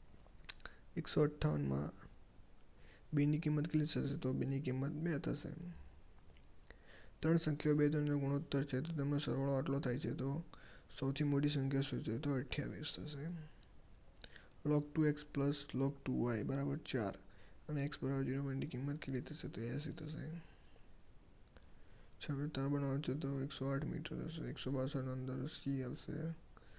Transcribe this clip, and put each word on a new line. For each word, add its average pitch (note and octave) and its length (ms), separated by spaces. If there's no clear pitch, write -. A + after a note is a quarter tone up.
એકસો D#3+ 260
અઠ્ઠાવનમાં D3 680
બીની D3 240
કિંમત D3+ 300
કેટલી D#3 180
થશે? C3+ 300
તો C3 160
બીની C3+ 280
કિંમત C3+ 320
બે D#3 260
થશે. - 300
ત્રણ E3 160
સંખ્યાઓ D3+ 400
બે D3 120
ત્રણનો D3 300
ગુણોત્તર C#3 460
છે, C3 160
તો D#3+ 120
તેમનો C#3+ 260
સરવાળો C3+ 340
આટલો C3+ 280
થાય B2 180
છે, - 160
તો C#3 300
સૌથી C3+ 260
મોટી C#3+ 240
સંખ્યા C3+ 340
શું B2+ 200
છે? A2+ 160
તો D3 160
અઠ્યાવીસ C#3 520
થશે. D#3+ 720
log D3 180
ટુ D#3 100
એક્સ D3 300
plus C#3+ 320
log C#3 120
ટુ B2+ 200
વાય B2 200
બરાબર C#3 320
ચાર A2+ 380
અને C#3+ 160
એક્સ C#3+ 180
બરાબર C3+ 220
ઝીરો C3+ 180
પોઇન્ટની C#3 240
કિંમત C#3+ 340
કેટલી C3+ 200
થશે? - 280
તો - 120
એંસી C3 320
થશે. D#3 480
છ - 100
મીટર C#3 380
બનાવો C#3+ 300
છે C#3+ 160
તો C#3 260
એકસો C3+ 300
આઠ C#3 140
મીટર - 440
થશે. E3 140
એકસો - 280
બાસઠના C3 420
અંદર C3 360
સી C#3 340
આવશે. C#3+ 520